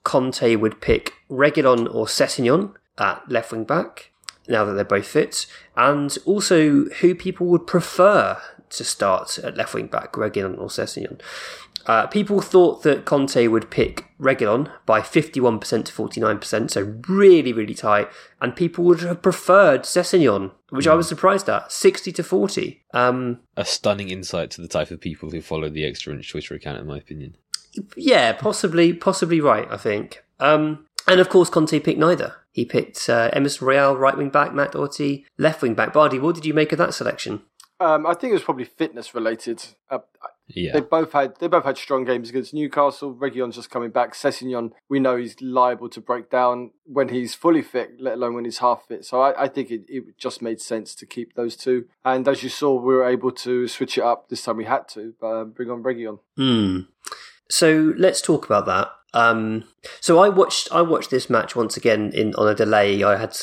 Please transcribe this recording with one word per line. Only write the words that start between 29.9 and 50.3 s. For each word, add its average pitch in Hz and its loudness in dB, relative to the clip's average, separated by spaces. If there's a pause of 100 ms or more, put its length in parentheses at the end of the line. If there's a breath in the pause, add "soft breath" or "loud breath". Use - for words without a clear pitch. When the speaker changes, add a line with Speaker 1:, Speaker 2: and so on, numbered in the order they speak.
Speaker 1:
Um, 151 0 (220)
and 185 6
of 180 6
course, 180 6
Conte 156 2
picked - 0
neither. 160 0 (160)
He 123 -4
picked, - -4
uh, 117 2
Emerson 139 -2
Royal, 139 4
right 135 2
wing 143 -4
back, 143 0
Matt 139 -2
Doherty, 143 -6 (140)
left 156 0
wing 117 0
back. 104 -2
Bardi, 143 4
what 165 0
did 160 -10
you 151 -2
make 156 2
of 151 -2
that 170 0
selection? 110 -6 (380)
Speaker 3:
Um, 156 2
I 175 2
think 254 -6
it 214 2
was 160 0
probably 127 -4
fitness 156 -8
related. 113 -6 (260)
Uh, 135 -6 (460)
Speaker 2:
Yeah. 90 -6
Speaker 3:
they 147 0
both 160 -2
had, 139 -2
they 170 -4
both 165 2
had 135 -4
strong 131 -4
games 123 -4
against 123 -6
Newcastle. 143 -2
Reguilon's 123 -6
just 117 -18
coming 120 -6
back. 120 -2
Sessegnon, 123 -6 (160)
we 139 0
know 131 2
he's 117 -8
liable 123 0
to 117 -18
break 120 -6
down 123 0 (140)
when 135 -2
he's 123 -6
fully 165 2
fit, 120 -8
let 127 -4
alone 120 -4
when 120 -8
he's 113 -10
half 123 0
fit. 107 -14
So 127 -2
I, 139 2
I - 0
think 131 -6
it, 107 -10
it 127 -14
just - -10